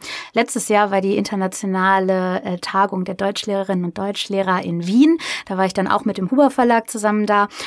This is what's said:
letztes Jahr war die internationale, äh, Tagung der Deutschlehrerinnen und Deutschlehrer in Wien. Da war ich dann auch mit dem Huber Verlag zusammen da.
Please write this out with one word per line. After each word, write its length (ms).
letztes 360
Jahr 220
war 100
die 160
internationale, 1300
äh, 160
Tagung 440
der 120
Deutschlehrerinnen 680
und 140
Deutschlehrer 640
in 240
Wien. 300
Da 120
war 80
ich 80
dann 140
auch 180
mit 120
dem 140
Huber 200
Verlag 380
zusammen 360
da. 220